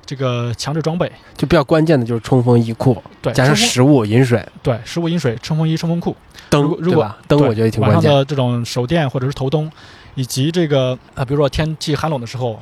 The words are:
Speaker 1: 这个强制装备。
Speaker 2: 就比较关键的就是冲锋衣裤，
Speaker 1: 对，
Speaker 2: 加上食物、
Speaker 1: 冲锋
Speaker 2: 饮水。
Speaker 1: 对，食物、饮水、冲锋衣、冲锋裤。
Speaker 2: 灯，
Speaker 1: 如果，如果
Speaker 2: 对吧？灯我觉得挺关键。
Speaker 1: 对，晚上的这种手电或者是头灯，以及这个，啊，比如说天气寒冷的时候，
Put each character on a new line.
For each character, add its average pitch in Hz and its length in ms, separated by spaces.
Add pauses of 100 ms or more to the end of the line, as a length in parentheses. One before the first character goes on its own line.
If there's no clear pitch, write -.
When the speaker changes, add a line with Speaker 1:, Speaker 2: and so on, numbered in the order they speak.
Speaker 1:
这 - 80
个 120 440
强 - 160
制 160 80
装 160 160
备。 170 120 (280)
Speaker 2:
就 151 100
比 165 80
较 151 80
关 160 220
键 160 120
的 120 80
就 117 80
是 117 60
冲 123 240
锋 120 160
衣 113 140
裤， - 280 (200)
Speaker 1:
对， 127 100
Speaker 2:
加 131 140
上 147 100
食 214 260
物、 127 40
Speaker 1:
冲 147 140
锋 107 100
Speaker 2:
饮 123 160
水。 120 200 (160)
Speaker 1:
对， 123 220
食 - 160
物、 170 80
饮 170 100
水、 120 240
冲 156 160
锋 160 120
衣、 160 80
冲 165 120
锋 170 120
裤。 180 120 (360)
Speaker 2:
灯， 147 140
Speaker 1:
如 156 60
果， 170 120
如 170 120
果 117 100
Speaker 2:
对 104 40
吧？ 104 100 (120)
灯 143 180
我 117 60
觉 110 100
得 113 80
挺 - 80
关 127 140
键。 165 80
Speaker 1:
对， 156 80
晚 143 40
上 139 60
的 139 60
这 147 100
种 120 300
手 123 200
电 151 240
或 135 100
者 127 80
是 139 60
头 127 140
灯， 156 240 (440)
以 135 100
及 135 260
这 170 160
个， 131 300 (160)
啊， 147 100
比 123 80
如 143 60
说 143 100
天 156 320
气 151 160
寒 160 140
冷 147 100
的 120 60
时 113 100
候， 117 260